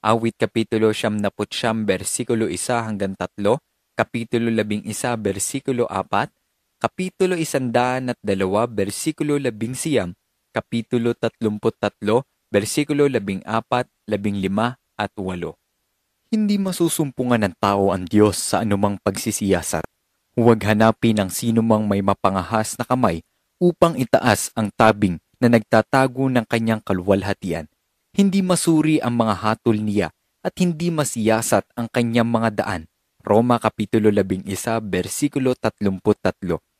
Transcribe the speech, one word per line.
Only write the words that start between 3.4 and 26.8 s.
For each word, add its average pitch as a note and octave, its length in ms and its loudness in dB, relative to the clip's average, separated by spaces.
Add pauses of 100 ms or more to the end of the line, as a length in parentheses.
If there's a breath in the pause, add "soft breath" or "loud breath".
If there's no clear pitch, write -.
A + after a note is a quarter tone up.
Kapitulo A#2 560 -2
labing-isa, G#2+ 640 -4
versikulo A2+ 720 -4
apat. G2 480 -4 (480)
Kapitulo F#3 560 -2
isandaan B2+ 720 -2
at - 80 -6
dalawa, G2 480 0
versikulo C#3+ 720 -4
labing A#2+ 400 -6
siyam. G#2+ 320 -2 (400)
Kapitulo A#2 640 -2
tatlumput A2 640 -2
tatlo, G#2 480 -2 (240)
versikulo C#3+ 560 0
labing-apat, A2 800 -2 (240)
labing G2+ 320 -2
lima, G#2+ 320 -2 (240)
at G#2 160 -6
walo. F#2 400 -6 (800)
Hindi G#3 260 0
masusumpungan C#3+ 880 0
ng F2 160 -4
tao G2 320 2
ang F#2 140 -4
Diyos G#2 320 4
sa G#2+ 260 0
anumang G2+ 320 0
pagsisiyasat. F#2+ 880 -2 (500)
Huwag A#2 320 6
hanapin A2 480 4
ang F#2+ 160 -2
sinumang A2+ 560 0
may G2 160 0
mapangahas G2 720 -2
na A#2+ 80 -6
kamay A2+ 400 0 (320)
upang E3+ 400 2
itaas - 560 2
ang G#2+ 160 -2
tabing G#2 480 4 (240)
na B2 80 4
nagtatago B2 800 2
ng B2 160 0
kanyang A2+ 400 -2